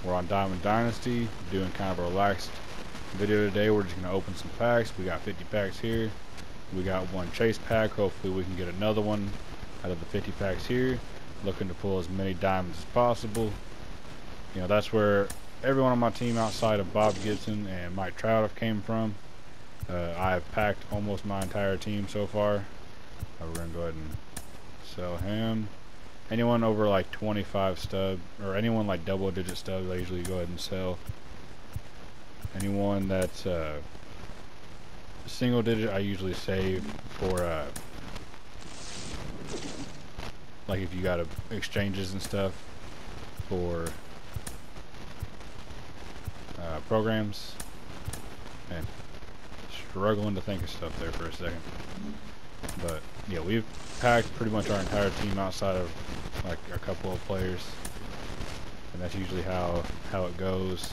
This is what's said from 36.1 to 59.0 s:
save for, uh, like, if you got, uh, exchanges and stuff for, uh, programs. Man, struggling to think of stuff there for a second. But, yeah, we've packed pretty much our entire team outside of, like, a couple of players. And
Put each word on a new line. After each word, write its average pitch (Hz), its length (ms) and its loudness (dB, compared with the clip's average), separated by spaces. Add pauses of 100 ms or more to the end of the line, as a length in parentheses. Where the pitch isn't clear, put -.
save 95 500 2 (280)
for, 185 320 2
uh, 87 240 0 (3000)
like, 98 140 0
if 90 120 -2
you 92 80 -2
got, 90 200 4
uh, 85 40 2 (240)
exchanges 98 600 0
and 98 100 -4
stuff 98 300 0 (960)
for, 87 380 0 (2750)
uh, 82 300 -2
programs. 110 640 2 (1160)
Man, 85 160 -4 (840)
struggling 104 640 2
to 90 60 0
think 95 200 0
of 90 80 -2
stuff 82 300 -4
there 85 140 -2
for 82 140 -2
a 80 40 -4
second. 87 300 -4 (1200)
But, 80 200 -2 (280)
yeah, 87 100 -2
we've 107 240 2 (380)
packed 120 340 6
pretty 113 160 0
much 107 180 2
our 104 100 2
entire 98 300 4 (120)
team 101 160 2
outside 95 380 2
of, 90 140 0 (560)
like, 85 140 -2 (140)
a 92 60 -2
couple 95 320 -2
of 90 140 -2
players. 92 380 0 (1300)
And 87 80 -4